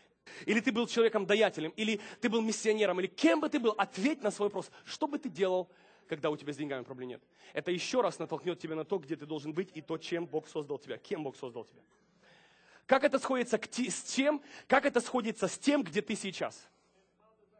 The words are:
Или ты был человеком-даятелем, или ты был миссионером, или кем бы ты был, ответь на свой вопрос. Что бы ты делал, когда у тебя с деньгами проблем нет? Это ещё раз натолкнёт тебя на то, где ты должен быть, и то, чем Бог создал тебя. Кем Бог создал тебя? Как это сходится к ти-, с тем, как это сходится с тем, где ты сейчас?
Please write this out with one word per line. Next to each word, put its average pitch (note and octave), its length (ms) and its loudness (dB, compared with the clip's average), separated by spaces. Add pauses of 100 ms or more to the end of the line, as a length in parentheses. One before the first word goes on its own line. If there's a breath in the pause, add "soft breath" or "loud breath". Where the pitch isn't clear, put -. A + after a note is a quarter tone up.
(460 loud breath)
Или A3 140 4
ты B3 120 2
был A3+ 140 2
человеком-даятелем, G3+ 880 4
или G#3+ 240 0 (220 loud breath)
ты A#3+ 80 2
был A3 120 2
миссионером, G#3+ 580 2
или F#3+ 80 0
кем D#4+ 320 4
бы D4 100 0
ты D4 100 0
был, A3+ 120 4
ответь G3+ 500 0
на G#3 80 0
свой G#3 200 0
вопрос. F#3+ 200 -6 (160 loud breath)
Что - 220 -4
бы C#4+ 100 -4
ты C#4+ 120 -8
делал, F#3 380 0 (400 soft breath)
когда D#3 220 -2
у D3+ 80 -2
тебя D3 160 -8
с C3 40 -10
деньгами C#3 260 -6
проблем B2+ 260 -10
нет? A#2+ 140 -14 (300 loud breath)
Это D3+ 180 -4
ещё G#3+ 320 2
раз F3 160 -2
натолкнёт D#3+ 400 -6
тебя D#3 160 -6
на D#3+ 80 -4
то, F#3+ 160 -2
где D3+ 160 -6
ты C#3+ 100 -12
должен D3+ 260 -6
быть, F3+ 220 -4
и D#3 80 -12
то, D#3+ 160 -4
чем E3+ 300 -4
Бог D3+ 200 -4
создал C#3+ 300 -6
тебя. A#2+ 200 -10
Кем D#3+ 260 -6
Бог C3 120 -6
создал A#2+ 280 -10
тебя? - 180 -20 (1080 soft breath)
Как C4+ 140 8
это C#4 160 4
сходится A#3+ 400 0
к - 80 -8
ти-, A#3+ 240 -4
с - 100 -6
тем, C#4+ 400 0 (260 loud breath)
как C#4 160 6
это C4+ 160 2
сходится A3+ 480 -2
с - 120 -6
тем, C#4+ 240 4
где F3 180 -2
ты G#3 140 -6
сейчас? - 520 -6 (920)